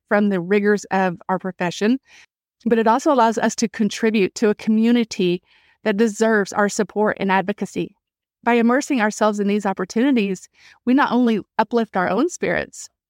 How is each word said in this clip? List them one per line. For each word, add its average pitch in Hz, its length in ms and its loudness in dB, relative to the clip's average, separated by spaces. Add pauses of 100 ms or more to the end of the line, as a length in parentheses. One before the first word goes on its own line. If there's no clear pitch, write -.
from 208 220 2
the 190 100 0
rigors 202 460 0
of 185 320 -2 (100)
our 185 100 -2
profession, 190 640 -2 (680)
but 226 120 2
it 226 80 2
also 269 240 2
allows 226 260 2
us - 180 -2
to 220 120 -2
contribute 214 680 0
to 214 140 0
a 208 60 0
community 220 880 0 (400)
that 214 140 0
deserves 214 560 0
our 202 160 0
support 208 500 -2
and 196 120 -2
advocacy. 190 640 -4 (480)
By 233 100 0
immersing 240 480 0
ourselves 214 380 0
in 202 80 0
these 202 180 0
opportunities, 202 840 -2 (380)
we 247 80 2
not 277 180 2
only 226 300 0 (160)
uplift 226 400 -2
our 180 120 0
own 240 200 0
spirits, - 600 -6 (200)